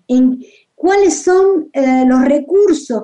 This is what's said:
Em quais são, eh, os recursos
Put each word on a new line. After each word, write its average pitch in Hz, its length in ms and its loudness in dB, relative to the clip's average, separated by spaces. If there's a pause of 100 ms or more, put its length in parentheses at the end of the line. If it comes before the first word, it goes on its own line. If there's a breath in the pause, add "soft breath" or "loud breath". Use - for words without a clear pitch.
Em 254 300 0 (360 loud breath)
quais 381 400 0
são, 370 580 0
eh, 262 300 0
os 254 200 2
recursos 294 800 -2